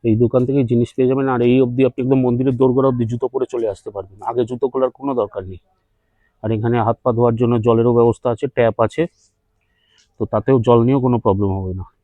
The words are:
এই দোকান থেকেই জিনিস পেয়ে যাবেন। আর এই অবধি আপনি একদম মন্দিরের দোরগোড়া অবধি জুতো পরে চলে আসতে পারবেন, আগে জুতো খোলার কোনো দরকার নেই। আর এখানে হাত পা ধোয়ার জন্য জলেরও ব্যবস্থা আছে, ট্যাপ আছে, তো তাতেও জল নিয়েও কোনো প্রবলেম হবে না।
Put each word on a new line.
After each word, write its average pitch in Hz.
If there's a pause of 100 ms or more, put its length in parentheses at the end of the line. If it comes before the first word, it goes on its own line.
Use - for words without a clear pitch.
এই 113
দোকান 123
থেকেই 135
জিনিস 120
পেয়ে 131
যাবেন। 135
আর 123
এই 123
অবধি 123
আপনি -
একদম 131
মন্দিরের 127
দোরগোড়া 131
অবধি 123
জুতো 120
পরে 131
চলে 117
আসতে 101
পারবেন, 98
আগে 117
জুতো 123
খোলার 127
কোনো 139
দরকার 101
নেই। 90 (800)
আর 110
এখানে 117 (100)
হাত 117
পা 127
ধোয়ার 120
জন্য 120 (120)
জলেরও 117
ব্যবস্থা 117
আছে, 120 (100)
ট্যাপ 113 (100)
আছে, 151 (1160)
তো - (100)
তাতেও 117 (100)
জল 120
নিয়েও 135
কোনো 123
প্রবলেম 98
হবে 92
না। 95 (200)